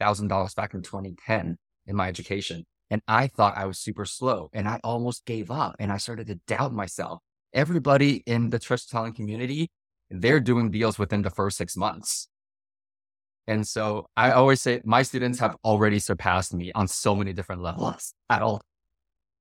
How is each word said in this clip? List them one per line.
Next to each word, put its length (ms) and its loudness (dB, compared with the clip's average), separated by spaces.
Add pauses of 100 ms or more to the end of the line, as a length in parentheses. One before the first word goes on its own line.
thousand 280 2
dollars 260 -2
back 200 -6
in 80 -8
twenty 320 -10 (120)
ten 320 -2 (280)
in 100 -4
my 120 0
education. 580 -8 (240)
And 180 -2
I 200 4
thought 280 2
I 100 -4
was 120 -8
super 280 -8
slow 460 -4
and 160 -4
I 160 -4
almost 420 -4
gave 240 -6
up 300 -4
and 120 -2
I 60 -4
started 300 -10
to 80 -8 (100)
doubt 280 -2
myself. 460 -8 (340)
Everybody 720 4
in 240 2
the 100 -2
Treasure 300 -4
Talent 260 -4
community 540 -4 (420)
they're 280 4
doing 300 4
deals 280 0
within 240 0
the 80 -2
first 260 -2
six 200 -6
months. 520 -4 (1160)
And 200 -2
so 400 -4 (100)
I 160 6
always 280 8
say 240 0
my 180 6
students 380 -2
have 240 0
already 340 6
surpassed 560 0
me 200 -4
on 120 2
so 300 0
many 160 -2
different 300 -8
levels 520 -6 (160)
at 120 2
all. 200 0 (800)